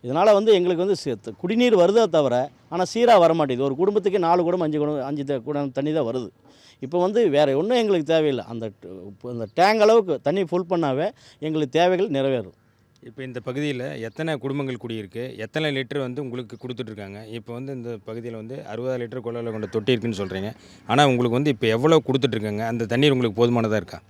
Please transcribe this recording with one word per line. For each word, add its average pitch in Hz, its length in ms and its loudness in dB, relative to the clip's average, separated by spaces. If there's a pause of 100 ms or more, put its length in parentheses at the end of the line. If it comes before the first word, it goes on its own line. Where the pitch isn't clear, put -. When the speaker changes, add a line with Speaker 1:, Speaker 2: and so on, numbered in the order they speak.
Speaker 1:
இதனால 165 300 4
வந்து 214 200 6
எங்களுக்கு 180 340 2
வந்து 196 180 0
சே-, 113 320 -6
குடிநீர் 226 400 2
வருதே 196 280 6
தவிர, 143 460 2 (180)
ஆனா, 175 140 -2 (120)
சீரா 233 240 6
வர 165 160 6
மாட்டேங்குது. 139 340 0
ஒரு 135 80 -2
குடும்பத்துக்கு 196 420 0
நாலு 175 240 4
குடம், 175 180 0
அஞ்சு 151 180 -2
குடம், 147 240 -2
அஞ்சு 143 220 -6
த-, 135 200 -4
குடம் 143 280 -6
தண்ணி 143 200 -4
தான் 156 120 0
வருது. 117 240 -4 (520)
இப்போ 151 200 -2
வந்து 202 280 2
வேற 139 280 4
ஒண்ணும் 208 200 0
எங்களுக்கு 196 300 0
தேவையில்லை. 147 420 0
அந்த 113 220 -8 (120)
ட-, 95 460 -16
அந்த 117 180 -8 (100)
டேங்க் 208 260 4
அளவுக்கு 208 400 4
தண்ணி 190 220 0
ஃபுல் 175 260 -2
பண்ணாவே 165 400 0 (280)
எங்களுக்கு 156 420 -2
தேவைகள் 185 300 2
நிறைவேறும். 135 440 -2 (500)
Speaker 2:
இப்ப 127 180 -16
இந்த 123 240 -12
பகுதியில 135 540 -6
எத்தனை 151 360 -6
குடும்பங்கள் 135 400 -6 (100)
குடியிருக்கு? 113 520 -10
எத்தனை 143 380 -4
லிட்டர் 135 220 -6
வந்து 131 240 -6
உங்களுக்கு 123 340 -10
கொடுத்துட்ருக்காங்க? 110 680 -12
இப்ப 113 260 -14
வந்து 131 200 -10
இந்த 120 160 -10 (180)
பகுதியில 117 280 -10
வந்து 113 300 -14 (100)
அறுபதாயிரம் 123 280 -4
லிட்டர் 120 220 -10
கொள்ளளவு 117 260 -6
கொண்ட 107 160 -6
தொட்டி 110 260 0
இருக்குன்னு 107 340 -2
சொல்றீங்க. 95 260 -6 (340)
ஆனா, 127 180 4
உங்களுக்கு 123 260 2
வந்து 143 200 0
இப்ப 120 160 0
எவ்வளவு 139 400 4
கொடுத்துட்ருக்காங்க? 113 600 0
அந்த 117 180 -4
தண்ணீர் 127 260 4
உங்களுக்கு 120 360 2
போதுமானதா 113 300 2
இருக்கா? - 340 -6